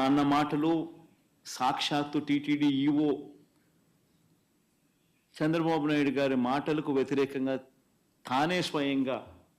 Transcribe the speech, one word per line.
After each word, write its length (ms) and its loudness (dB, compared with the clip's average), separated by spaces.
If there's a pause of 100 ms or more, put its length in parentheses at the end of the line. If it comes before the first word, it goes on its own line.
అన్న 140 4 (100)
మాటలు 400 0 (760)
సాక్షాత్తు 840 -2
టీటీడీ 420 0 (160)
ఈఓ 240 2 (2250)
చంద్రబాబు 560 0
నాయుడు 260 2
గారి 300 2
మాటలకు 500 -2
వ్యతిరేకంగా 580 0 (680)
తానే 340 0 (100)
స్వయంగా 500 0 (400)